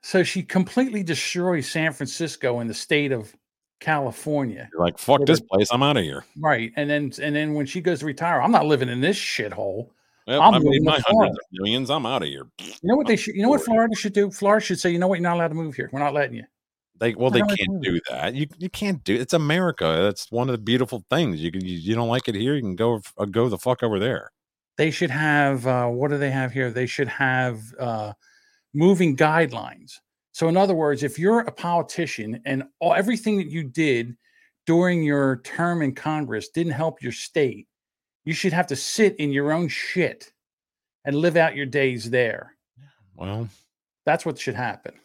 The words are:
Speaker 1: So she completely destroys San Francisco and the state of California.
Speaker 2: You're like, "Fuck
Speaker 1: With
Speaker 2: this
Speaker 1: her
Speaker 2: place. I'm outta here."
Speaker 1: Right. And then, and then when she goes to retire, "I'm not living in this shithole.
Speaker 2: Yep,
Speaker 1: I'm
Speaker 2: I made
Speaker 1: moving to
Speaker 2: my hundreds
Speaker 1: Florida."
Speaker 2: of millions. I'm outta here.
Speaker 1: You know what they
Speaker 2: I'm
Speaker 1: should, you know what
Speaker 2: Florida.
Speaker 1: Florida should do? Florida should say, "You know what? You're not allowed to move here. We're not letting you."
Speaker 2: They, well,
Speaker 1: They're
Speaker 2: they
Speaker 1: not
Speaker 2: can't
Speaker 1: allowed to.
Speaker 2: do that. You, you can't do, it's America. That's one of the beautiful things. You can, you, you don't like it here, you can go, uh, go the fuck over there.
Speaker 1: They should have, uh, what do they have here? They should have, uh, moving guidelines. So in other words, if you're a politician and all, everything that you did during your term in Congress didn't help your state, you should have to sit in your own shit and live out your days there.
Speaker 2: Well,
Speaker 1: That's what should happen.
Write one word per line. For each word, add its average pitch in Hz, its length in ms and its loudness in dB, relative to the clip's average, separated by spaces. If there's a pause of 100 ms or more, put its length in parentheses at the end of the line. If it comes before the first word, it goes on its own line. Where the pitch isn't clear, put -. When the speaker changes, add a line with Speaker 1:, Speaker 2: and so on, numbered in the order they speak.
Speaker 1:
So 185 160 2
she 180 220 -2
completely 214 580 0
destroys 175 680 -2
San 160 240 0
Francisco 131 680 -4
and 117 100 -4
the 110 40 -6
state 147 400 0
of 107 200 -6 (460)
California. 143 960 -2
Speaker 2:
You're 80 80 0
like, 87 160 2
"Fuck 139 220 4
Speaker 1:
With 139 100 4
Speaker 2:
this 156 100 6
Speaker 1:
her - 100 -10
Speaker 2:
place. 98 220 4
I'm 123 100 4
outta 139 200 4
here." 71 240 -4 (120)
Speaker 1:
Right. 131 380 0
And 147 140 -2
then, 147 320 -2
and 147 120 -4
then 151 200 -2
when 147 120 -2
she 185 140 -8
goes 165 200 -2
to 151 60 -8
retire, 156 360 -2
"I'm 175 100 4
not 160 140 6
living 131 240 2
in 123 100 -6
this 180 180 2
shithole. 104 720 -6 (360)
Speaker 2:
Yep, 135 140 2
Speaker 1:
I'm 208 140 10
Speaker 2:
I - 20 6
made 156 80 4
Speaker 1:
moving 139 160 4
to 160 40 2
Speaker 2:
my 156 60 4
hundreds 135 160 2
Speaker 1:
Florida." 202 240 6
Speaker 2:
of - 220 -12
millions. 110 360 -2
I'm 143 160 0
outta 117 200 -2
here. 69 220 -10 (120)
Speaker 1:
You - 140 -16 (100)
know 214 140 2
what 269 100 0
they 233 60 4
Speaker 2:
I'm - 40 2
Speaker 1:
should, - 180 -6
you 196 80 0
know 226 60 4
what 277 120 4
Speaker 2:
Florida. 226 320 2
Speaker 1:
Florida - 20 -2
should 202 160 -4
do? 202 180 2
Florida 202 360 2
should 175 120 -2
say, 180 120 0
"You 170 100 0
know 185 80 2
what? 190 120 0
You're 175 100 -2
not 175 80 0
allowed 165 120 2
to 151 60 -6
move 160 200 -6
here. - 180 -6
We're 135 60 -6
not 143 140 0
letting 135 220 -2
you." 113 80 -12 (560)
Speaker 2:
They, 117 160 0
well, 127 160 2
Speaker 1:
They're 110 120 4
Speaker 2:
they 104 40 2
Speaker 1:
not 101 100 0
Speaker 2:
can't 95 120 -2
Speaker 1:
allowed 160 140 -4
to. 95 80 0
Speaker 2:
do 85 180 0
that. 78 260 -4
You, 147 120 -2 (100)
you 180 120 -8
can't 196 360 -4
do, 120 100 0
it's 123 180 -2
America. 151 680 2
That's 101 300 -2
one 123 160 0
of 123 40 0
the 110 80 -4
beautiful 117 480 -2
things. 127 300 0
You 82 100 -2
can, 92 140 -6
you, 90 140 -6
you 92 180 -2
don't 117 140 -2
like 123 180 -2
it 110 80 -4
here, 127 200 -2
you 139 60 -4
can 95 140 -4
go, 113 240 0 (180)
uh, 98 60 -2
go 110 240 0
the 104 100 -2
fuck - 260 -2
over 107 160 0
there. 110 320 -4 (460)
Speaker 1:
They 156 140 2
should 151 200 -2
have, 143 540 2
uh, 123 220 2
what 127 240 -2
do 147 60 -2
they 139 120 0
have 131 220 -2
here? 127 200 -2
They 123 160 -2
should 135 200 -2
have, 127 540 0 (180)
uh, 110 320 -6 (640)
moving 170 400 4
guidelines. 151 840 0 (320)
So - 160 -2
in 165 100 2
other 190 160 4
words, 147 300 0
if 147 160 -4
you're 220 220 2
a 226 100 -6
politician 156 920 -4
and 139 200 -4 (160)
all, 165 160 2
everything 208 420 0
that 151 140 -4
you 160 120 -6
did 123 520 0 (500)
during 170 380 4
your 139 400 2
term 170 400 -2
in 135 100 0
Congress 135 560 -4
didn't 165 240 -2
help 156 260 -2
your 127 120 -8
state, 123 560 -2 (580)
you 160 80 -4
should 180 180 0
have 180 160 2
to 135 80 -4
sit 196 420 2
in 147 140 -2
your 143 200 0
own 165 160 0
shit - 640 -4 (760)
and 143 120 -2
live 165 200 2
out 160 180 4
your 139 120 -6
days 127 420 -2
there. 120 460 -2 (600)
Speaker 2:
Well, 101 320 -8 (580)
Speaker 1:
That's 160 200 0
what 156 140 -6
should 117 160 -6
happen. 117 500 -8